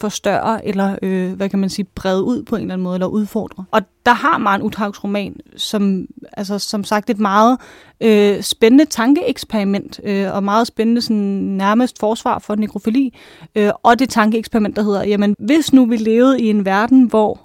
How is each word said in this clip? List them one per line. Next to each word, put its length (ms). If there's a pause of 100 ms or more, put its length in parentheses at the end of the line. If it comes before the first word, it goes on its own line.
forstørre, 640
eller, 340
øh, 320
hvad 160
kan 100
man 100
sige, 160 (100)
brede 280
ud 200
på 120
en 60
eller 120
anden 100
måde, 120
eller 120
udfordre. 640
Og 100 (240)
der 80
har 240
Maren 240
Uthaugs 420
roman, 320 (220)
som, 480 (320)
altså, 220
som 240
sagt, 260
et 100
meget, 380 (440)
øh, 400
spændende 440
tankeeksperiment, 1160
øh, 320
og 80
meget 240
spændende 340
sådan, 160
nærmest 840
forsvar 400
for 160
nekrofili, 640 (380)
øh, 160 (120)
og 160
det 100
tankeeksperiment, 640
der 80
hedder, 220
jamen, 340
hvis 340
nu 120
vi 120
levede 440
i 80
en 160
verden, 380
hvor 420